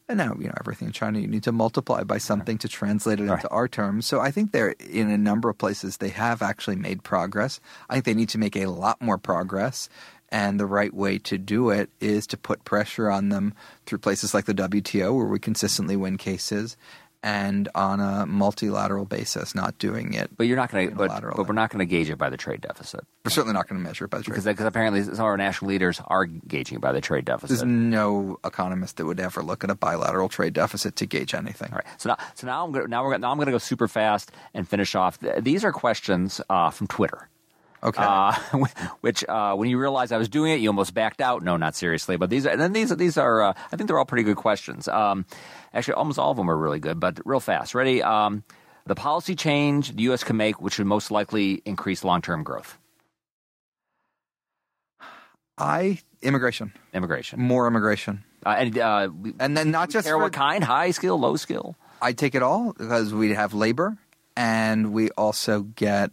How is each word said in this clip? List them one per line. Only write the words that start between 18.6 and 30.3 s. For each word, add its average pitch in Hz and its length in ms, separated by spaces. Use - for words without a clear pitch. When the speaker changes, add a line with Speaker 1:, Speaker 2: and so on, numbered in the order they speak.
Speaker 1:
basis, - 500
not 92 220
doing 107 360
it - 220
Speaker 2:
But 117 120
you're 123 100
not 123 140
gonna, 92 200
but, 98 200
Speaker 1:
unilaterally. 104 260
Speaker 2:
but 98 100
we're 104 60
not 110 160
gonna 98 160
gauge 85 240
it 78 80
by 71 140
the 67 60
trade - 240
deficit. - 440
Speaker 1:
We're 113 80
certainly 113 220
not 92 140
gonna 95 140
measure 87 240
it 101 60
by - 60
the 104 60
trade 107 100
Speaker 2:
Because, 104 120
Speaker 1:
deficit. 104 120
Speaker 2:
'cause 107 100
apparently 107 360
some 101 100
of 107 80
our 107 160
national 98 320
leaders 92 380
are 95 180
gauging 73 520
it - 40
by 65 100
the 65 100
trade - 240
deficit. 62 240
Speaker 1:
There's 123 140
no 107 800
economist 92 540
that 82 80
would 87 140
ever 92 240
look 78 200
at 98 60
a 98 60
bilateral 90 520
trade 87 260